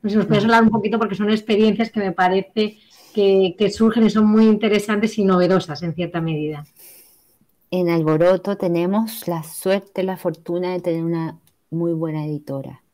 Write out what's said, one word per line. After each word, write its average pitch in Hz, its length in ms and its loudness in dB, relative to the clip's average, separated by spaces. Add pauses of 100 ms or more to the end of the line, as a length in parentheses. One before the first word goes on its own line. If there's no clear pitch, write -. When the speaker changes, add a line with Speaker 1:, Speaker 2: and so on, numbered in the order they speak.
Speaker 1:
No 214 60 -4
sé 202 60 -2
si 220 40 4
nos 190 80 2
puedes 208 180 2
Speaker 2:
Ujú. - 20 2
Speaker 1:
hablar 233 160 4
un 220 80 6
poquito, 214 280 -2
porque 208 160 -2
son 208 160 -2
experiencias 220 600 0
que 214 100 -4
me 190 120 -2
parece 190 640 -2 (340)
que, 190 460 2
que 202 120 2
surgen 226 360 2
y 208 40 4
son 214 160 2
muy 220 200 6
interesantes 214 720 2
y 202 60 0
novedosas 180 580 2
en 165 120 -6
cierta 170 280 -6
medida. 151 440 -6 (1040)
Speaker 2:
En 180 160 0
Alboroto 170 680 2
tenemos 190 680 -2
la 165 160 -6
suerte, 190 600 -4
la 185 120 -4
fortuna 175 560 -6
de 180 80 -6
tener 165 240 -4
una 165 360 -6 (300)
muy 170 220 -4
buena 156 320 -6
editora 139 680 -10